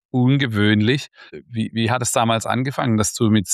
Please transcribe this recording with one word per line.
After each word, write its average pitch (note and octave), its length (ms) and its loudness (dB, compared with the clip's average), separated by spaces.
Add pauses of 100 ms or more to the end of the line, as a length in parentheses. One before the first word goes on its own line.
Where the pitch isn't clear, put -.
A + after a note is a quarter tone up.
(100)
ungewöhnlich. A#2+ 1000 2 (380)
Wie, A2+ 260 -6
wie A2+ 180 -2
hat B2 120 -2
es A#2+ 100 -6
damals A2+ 340 0
angefangen, B2 500 -2
dass G#2+ 180 0
du A2+ 160 2
mit, G#2+ 240 2